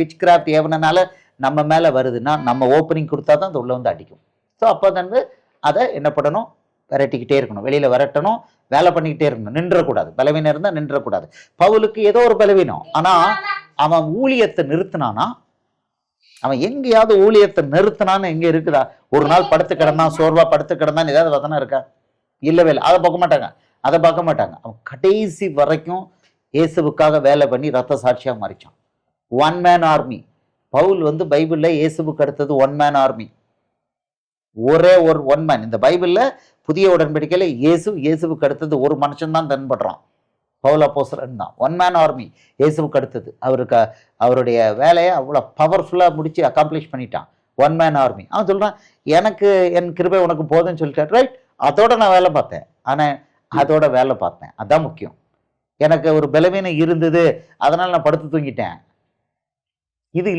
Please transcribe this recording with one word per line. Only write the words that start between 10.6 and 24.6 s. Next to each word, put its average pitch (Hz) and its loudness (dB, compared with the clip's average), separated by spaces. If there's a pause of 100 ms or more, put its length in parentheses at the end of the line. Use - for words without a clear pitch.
நின்றக்கூடாது. 131 -6 (360)
பவுலுக்கு 214 2 (100)
ஏதோ 220 2
ஒரு 220 2
பலவீனம், 190 2 (140)
ஆனா 180 2 (720)
அவன் 160 0 (160)
ஊழியத்தை 247 -2
நிறுத்தினானா, 151 -4 (1200)
அவன் 131 -4
எங்கேயாவது 226 2 (120)
ஊழியத்தை 208 4 (120)
நிறுத்தினான்னு 196 0
எங்க 160 -2
இருக்குதா? 160 0 (340)
ஒரு 147 2
நாள் 180 4
படுத்து 170 0
கிடந்தான், 156 0
சோர்வா 160 4 (100)
படுத்து 151 -2
கிடந்தான்னு 151 -2
ஏதாவது 160 4
வசனம் 147 -4
இருக்கா? 131 -4 (640)
இல்லவே 160 4
இல்லை. 131 -2
அதை 180 6
பார்க்க 175 0
மாட்டாங்க, 147 0 (340)
அதை 147 2
பார்க்க 165 0
மாட்டாங்க. 101 -4